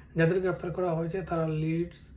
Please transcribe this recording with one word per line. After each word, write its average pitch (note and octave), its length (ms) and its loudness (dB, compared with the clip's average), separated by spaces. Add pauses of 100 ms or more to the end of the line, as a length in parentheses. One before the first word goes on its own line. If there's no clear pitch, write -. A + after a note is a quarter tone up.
(160)
যাদের E3+ 240 4
গ্রেফতার F3+ 300 -2
করা F3+ 240 0
হয়েছে E3 280 -2
তারা D#3+ 260 -2
লিডস, D#3+ 500 -2 (180)